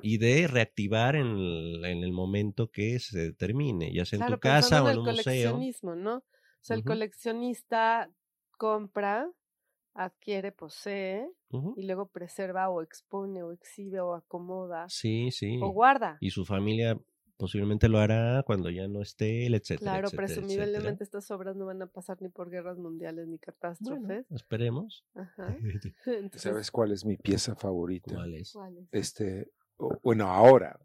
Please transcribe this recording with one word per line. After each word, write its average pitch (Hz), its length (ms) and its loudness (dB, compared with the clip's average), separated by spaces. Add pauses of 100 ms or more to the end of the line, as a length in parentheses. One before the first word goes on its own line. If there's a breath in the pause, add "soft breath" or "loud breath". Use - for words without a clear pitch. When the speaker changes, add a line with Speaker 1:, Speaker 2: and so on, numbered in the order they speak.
Speaker 1:
y 107 140 0
de 131 300 4
reactivar 113 680 2
en 139 120 2
el, 85 580 -2
en 87 180 -2
el 90 80 -2
momento 101 580 0
que 113 300 -2
se - 180 -8
determine, 90 760 -2
ya 87 120 0
sea 104 120 -4
en 104 40 0
Speaker 2:
Claro, 240 140 0
Speaker 1:
tu - 60 -6
casa 143 420 6
Speaker 2:
pensando - 20 6
Speaker 1:
o 120 40 6
Speaker 2:
en - 20 4
Speaker 1:
en - 20 4
Speaker 2:
el 117 60 2
Speaker 1:
un 117 60 -2 (100)
museo. 127 380 2
Speaker 2:
coleccionismo, 240 420 -6
¿no? 214 220 -4
O 269 60 -10 (380)
sea, 226 140 -4
el 220 60 -2
Speaker 1:
Ujú. 110 80 -4
Speaker 2:
coleccionista 226 1200 0 (460)
compra, 214 760 0 (640)
adquiere, 196 560 -6
posee, 196 760 -8 (240)
Speaker 1:
Ujú. 143 260 -6
Speaker 2:
y 190 100 -8
luego 190 220 -4
preserva 185 600 -4
o 175 120 -2
expone 196 600 -8
o 170 120 -8
exhibe 190 480 -10
o 175 120 -2
acomoda 175 760 -8
Speaker 1:
Sí, 117 420 -2
sí. 107 320 -4
Speaker 2:
o 196 60 0
guarda. 226 500 4
Speaker 1:
Y 98 120 0
su 92 140 -4
familia 110 540 2 (380)
posiblemente 104 500 2
lo 110 120 6
hará 117 460 4
cuando 92 240 0
ya 92 200 -4
no 101 120 -6
esté 110 440 -2
él, 120 100 4
etcétera, 190 380 -2
Speaker 2:
Claro, 196 160 -2
Speaker 1:
etcétera, 196 180 -4
Speaker 2:
presumiblemente 208 640 -2
Speaker 1:
etcétera. 208 140 -6
Speaker 2:
estas 202 280 -10
obras 190 240 -8
no 196 120 -8
van 190 140 -10
a 180 60 -10
pasar 185 340 -12
ni 185 60 -10
por 180 220 -12
guerras 180 280 -10
mundiales 165 520 -10
ni 160 100 -10
catástrofes. 214 680 -10
Speaker 1:
Bueno, 208 260 -6
esperemos. 120 760 -4 (100)
Speaker 2:
Ajá. 185 420 -10
Speaker 1:
<laughs> 101 380 -6 (100)
Speaker 2:
Entonces 208 360 -6
Speaker 3:
¿Sabes 107 280 -4
cuál 107 220 2
es 98 140 -4
mi 104 100 0
pieza 101 400 0
favorita? 90 580 -4
Speaker 1:
¿Cuál 85 220 -8
es? 82 160 -14
Speaker 2:
¿Cuál 190 280 -16
es? 180 120 -20
Speaker 3:
Este, - 580 -4 (280)
o, - 260 -2
bueno, 110 240 4
ahora, 104 580 10